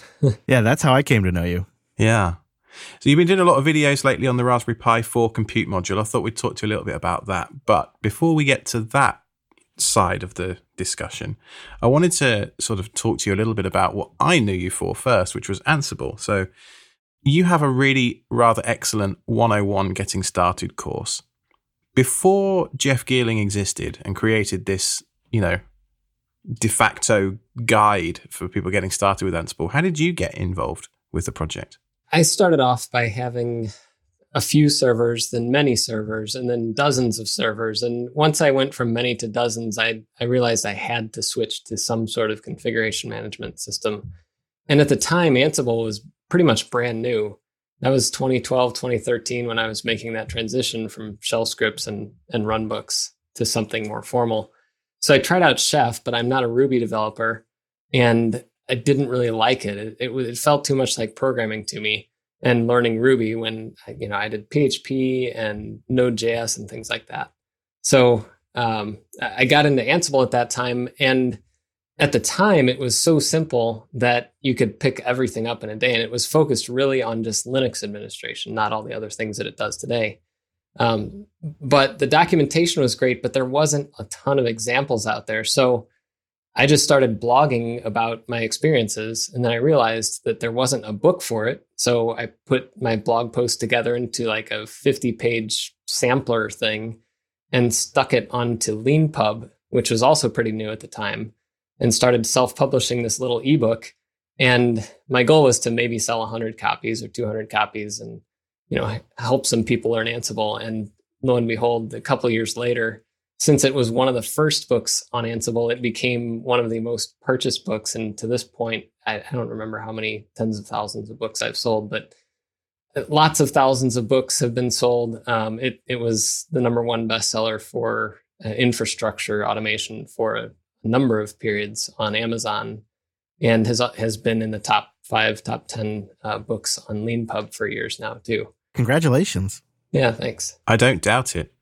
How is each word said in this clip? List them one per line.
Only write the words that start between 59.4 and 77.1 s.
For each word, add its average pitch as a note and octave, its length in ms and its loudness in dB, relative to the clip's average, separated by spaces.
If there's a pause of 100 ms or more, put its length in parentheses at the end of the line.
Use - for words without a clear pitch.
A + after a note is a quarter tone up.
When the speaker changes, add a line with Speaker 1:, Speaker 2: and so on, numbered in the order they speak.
Speaker 3:
it. G2+ 140 -4
It, G#2+ 220 -10
it, B2 100 -4
it A#2+ 280 -4
felt D3 260 4
too C#3+ 100 2
much C3 240 0
like A2 160 -4
programming A2+ 520 -2
to G#2+ 140 -10
me G#2+ 300 -4 (320)
and A#2+ 240 4
learning A#2+ 320 2
Ruby A#2 380 2
when, A2 400 -8 (200)
you A2+ 120 -8
know, G2+ 80 -4
I G#2 120 -4
did A2 220 -10
P D3+ 120 2
H C3+ 200 0
P C3 480 -2
and G#2+ 580 -8
Node B2+ 280 2
J A2+ 160 -2
S A#2 240 -4
and G#2 120 -12
things A2+ 220 -12
like A2+ 160 -6
that. B2 260 -10 (500)
So, B2 440 4 (300)
um, A2 420 -4 (240)
I, B2 200 -2
I - 20 4
got D3 220 4
into C3 180 2
Ansible C#3 400 2
at - 80 -4
that A#2+ 180 0
time, B2 380 -4 (100)
and B2+ 400 2 (640)
at D3 120 2
the D#3+ 80 4
time, F3+ 480 4
it B2+ 100 0
was B2+ 180 -2
so D#3+ 220 4
simple A#2+ 760 -2
that B2 480 0
you C3+ 140 2
could A2+ 240 0
pick C3+ 220 0
everything B2 480 -2
up A#2 160 -8
in G#2+ 60 -8
a G#2+ 40 -10
day, A#2+ 180 0
and A2+ 80 2
it A2+ 120 -4
was A#2+ 140 -4
focused C#3+ 420 2
really C3 340 0
on A2+ 220 -4